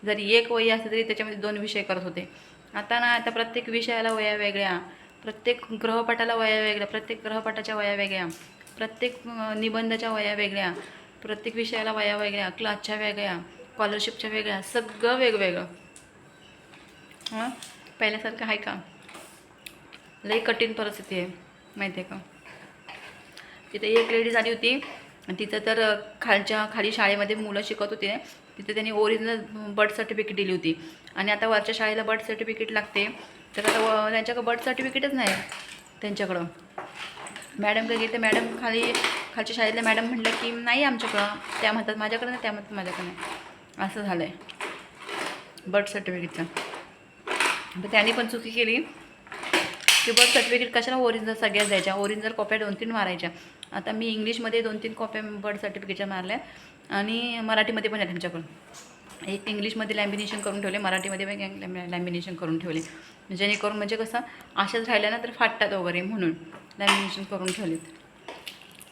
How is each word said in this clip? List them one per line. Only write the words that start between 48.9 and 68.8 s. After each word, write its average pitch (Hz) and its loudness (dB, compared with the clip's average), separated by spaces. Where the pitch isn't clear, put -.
की 233 2
बर्थ 240 8
सर्टिफिकेट 240 4
कशाला 247 2
ओरिजिनल 226 2
सगळ्याच 208 4
द्यायच्या, 190 2
ओरिजिनल 214 0
कॉप्या 214 0
दोन 208 -2
तीन 226 -6
मारायच्या. 180 0
आता 202 -4
मी 220 -2
इंग्लिशमध्ये 226 0
दोन 214 -2
तीन 226 -6
कॉप्या 220 -6
बर्थ 208 -6
सर्टिफिकेटच्या 196 -6
मारल्या 190 -4
आणि 233 -2
मराठीमध्ये 220 2
पण 220 -4
आहेत 202 0
त्यांच्याकडून. 175 -4
एक 196 -6
इंग्लिशमध्ये 214 -2
लॅमिनेशन 208 0
करून 202 -2
ठेवले, 196 -2
मराठीमध्ये 190 0
पण 196 -6
लॅम-, 180 -8
लॅमिनेशन 175 -4
करून 165 -2
ठेवले, 160 -2
जेणेकरून 208 2
म्हणजे 208 -2
कसं 220 -2
अशाच 226 0
राहिल्या 208 4
ना 233 0
तर 240 -6
फाटतात 220 2
वगैरे 175 0
म्हणून 190 0
लॅमिनेशन 196 0
करून 185 -4
ठेवलेत. 170 -2